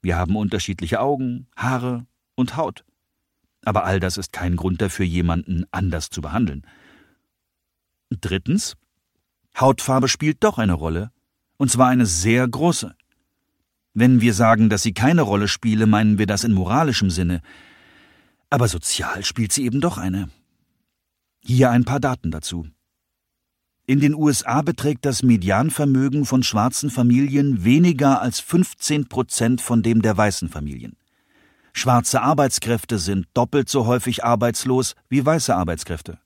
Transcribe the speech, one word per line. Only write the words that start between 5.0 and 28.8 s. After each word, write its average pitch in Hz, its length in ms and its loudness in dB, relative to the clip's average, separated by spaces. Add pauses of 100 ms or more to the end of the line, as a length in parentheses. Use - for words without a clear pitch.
jemanden 85 680 -2
anders 87 380 -4
zu - 120 -10
behandeln. 76 460 -4 (1400)
Drittens, 101 680 -4 (840)
Hautfarbe 131 500 2
spielt - 340 -2
doch 214 160 0
eine 104 140 2
Rolle, 82 400 -4 (460)
und 135 120 0
zwar 123 180 4
eine 127 180 4
sehr 110 420 0
große. 131 460 -2 (1000)
Wenn 123 260 6
wir 113 140 2
sagen, 110 340 6
dass 101 140 2
sie 110 100 -2
keine 151 300 2
Rolle 101 240 2
spiele, 110 400 0
meinen 107 320 4
wir 104 80 2
das 101 160 -2
in 113 100 0
moralischem 104 580 0
Sinne. 87 300 -2 (1080)
Aber 123 180 2
sozial - 580 -6
spielt - 280 -4
sie 139 120 -2
eben 123 160 -2
doch 175 160 -2
eine. 92 320 -4 (1120)
Hier 123 300 2
ein 120 140 4
paar 135 160 -4
Daten 127 320 -4
dazu. 78 340 -10 (1200)
In 139 140 2
den 147 140 4
U 151 140 2
S 135 160 0
A 123 180 0
beträgt 143 420 -2
das 135 180 -2
Medianvermögen 131 1000 2
von 131 180 0
schwarzen 120 480 -2
Familien 131 720 2
weniger 139 560 4
als 120 200 -4
fünfzehn 143 680 -2